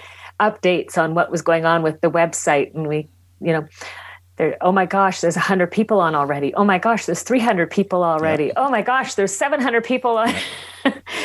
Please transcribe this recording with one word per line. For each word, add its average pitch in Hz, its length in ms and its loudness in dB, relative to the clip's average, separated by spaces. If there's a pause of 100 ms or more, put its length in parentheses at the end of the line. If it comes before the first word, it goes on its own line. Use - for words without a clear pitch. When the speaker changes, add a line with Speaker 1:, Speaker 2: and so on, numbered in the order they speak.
(400)
Speaker 1:
updates 185 580 0
on 160 180 0
what 170 160 2
was 165 100 -4
going 165 240 2
on 165 160 4
with 156 200 -2
the 165 100 2
website, 165 640 0
and 156 120 -4
we, 151 200 -4 (340)
you 165 120 0
know, 160 120 -2 (720)
there, 156 260 0
"Oh 180 100 4
my 190 140 4
gosh, 190 360 0
there's 170 160 0
a - 20 -2 (120)
hundred 180 200 2
people 214 300 2
on 160 140 2
already. 143 400 0
Oh 202 100 2
my 196 140 4
gosh, 226 260 0
there's 175 180 -4
three 247 160 0
hundred 190 320 0
people 190 320 0
already. 156 440 0
Speaker 2:
Yeah. - 100 -4
Speaker 1:
Oh 269 120 0
my 226 120 0
gosh, 247 340 -2
there's 196 200 0
seven 285 260 0
hundred 233 240 0
people 247 320 0
on." 226 160 0 (500)
<laughs> 269 100 2 (320)